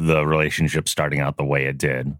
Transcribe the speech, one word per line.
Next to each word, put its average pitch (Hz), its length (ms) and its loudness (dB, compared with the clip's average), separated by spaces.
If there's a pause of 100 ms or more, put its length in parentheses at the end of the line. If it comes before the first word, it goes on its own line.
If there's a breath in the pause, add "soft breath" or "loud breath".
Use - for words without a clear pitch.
the 78 200 4
relationship 78 640 0
starting 73 320 -2
out 71 160 -2
the 71 80 -4
way 69 220 0
it 69 120 -4
did, 67 420 -2